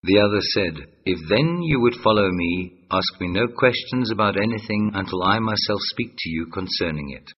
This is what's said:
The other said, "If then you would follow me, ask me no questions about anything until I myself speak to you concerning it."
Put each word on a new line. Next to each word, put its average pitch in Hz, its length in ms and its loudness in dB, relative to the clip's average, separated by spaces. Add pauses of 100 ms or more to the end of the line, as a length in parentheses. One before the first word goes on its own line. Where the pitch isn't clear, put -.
The 95 160 6
other 104 220 4
said, 90 340 -2 (300)
"If 82 240 -2
then 165 340 2
you 151 180 2
would 117 160 4
follow 104 340 4
me, 90 600 -2
ask 95 300 -2
me 90 80 -4
no 98 200 0
questions 123 600 0
about 101 260 2
anything 107 580 0
until 92 280 -4
I 98 160 4
myself 107 440 -2
speak - 340 -6
to - 140 -8
you 80 160 -4
concerning 82 640 -4
it." - 280 -16